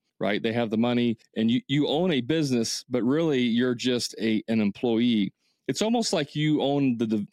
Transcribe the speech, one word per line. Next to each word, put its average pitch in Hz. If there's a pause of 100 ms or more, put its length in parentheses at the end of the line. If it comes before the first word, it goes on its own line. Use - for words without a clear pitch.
(200)
right? 98
They 110
have 120
the 107
money 120 (180)
and 113
you, 123
you 139
own 175
a 135
business, 131
but 127
really 143
you're 120
just 120
a, 110
an 113
employee. 110 (340)
It's -
almost 226
like 160
you 151
own 135
the, 117
the, 107